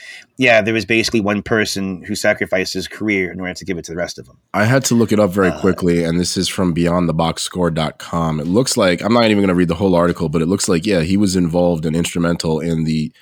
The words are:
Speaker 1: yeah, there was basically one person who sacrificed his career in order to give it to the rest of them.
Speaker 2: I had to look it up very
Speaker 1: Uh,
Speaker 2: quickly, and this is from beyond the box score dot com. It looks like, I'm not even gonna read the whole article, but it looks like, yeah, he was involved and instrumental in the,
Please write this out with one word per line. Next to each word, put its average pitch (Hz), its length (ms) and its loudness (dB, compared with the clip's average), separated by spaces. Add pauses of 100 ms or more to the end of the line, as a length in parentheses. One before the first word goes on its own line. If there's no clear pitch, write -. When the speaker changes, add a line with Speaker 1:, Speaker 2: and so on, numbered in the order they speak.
(380)
Speaker 1:
yeah, 117 240 4
there 110 140 0
was 107 100 -2
basically 113 340 0
one 101 220 0
person 98 600 -4
who 107 100 -8
sacrificed 98 600 -2
his 90 120 -6
career 98 440 -2
in 90 80 -12
order 90 160 -8
to - 100 -14
give 90 140 -4
it 78 60 -12
to 85 60 -14
the 82 60 -8
rest 87 220 -8
of 65 80 -18
them. - 100 -20 (160)
Speaker 2:
I 101 120 2
had 127 200 2
to - 80 2
look 113 180 4
it 104 80 4
up 104 120 4
very 95 180 2
Speaker 1:
Uh, 87 100 -6
Speaker 2:
quickly, 87 440 2
and 82 160 0
this 87 180 -2
is 90 100 0
from 90 260 -2
beyond 85 360 0
the 80 40 -2
box 82 280 -2
score 87 300 -2
dot 78 260 -4
com. 80 420 -4
It 73 60 -6
looks 107 320 0
like, 90 240 2
I'm 104 120 0
not 117 180 4
even 101 100 4
gonna 95 140 4
read 87 140 2
the 85 60 0
whole 92 200 2
article, 85 340 2
but 82 140 0
it 80 40 -2
looks 98 220 -2
like, 87 160 0
yeah, 98 160 0
he 95 160 0
was 98 180 2
involved 87 480 2
and 80 120 -2
instrumental 85 640 -2
in 82 240 -2
the, 78 280 -2 (100)